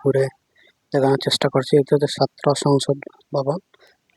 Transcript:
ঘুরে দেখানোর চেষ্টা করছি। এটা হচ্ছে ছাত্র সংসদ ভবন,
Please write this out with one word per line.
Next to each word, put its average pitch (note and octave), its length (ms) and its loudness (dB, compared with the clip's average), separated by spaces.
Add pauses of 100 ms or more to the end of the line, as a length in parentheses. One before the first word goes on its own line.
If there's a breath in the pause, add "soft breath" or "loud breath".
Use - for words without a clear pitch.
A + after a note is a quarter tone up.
ঘুরে C3+ 220 0 (680 soft breath)
দেখানোর C3+ 240 2
চেষ্টা - 320 -2
করছি। C#3 280 0
এটা C#3+ 180 2
হচ্ছে C#3+ 120 2
ছাত্র - 480 -2
সংসদ C#3 420 0 (360)
ভবন, C#3+ 260 -4 (580 soft breath)